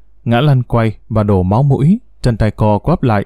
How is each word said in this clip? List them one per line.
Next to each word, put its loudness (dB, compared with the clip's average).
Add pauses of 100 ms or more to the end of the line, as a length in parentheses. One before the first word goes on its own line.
(240)
ngã 0
lăn 2
quay -2 (120)
và 0
đổ 2
máu 0
mũi, 0 (220)
chân 0
tay 0
co 0
quắp -2
lại 0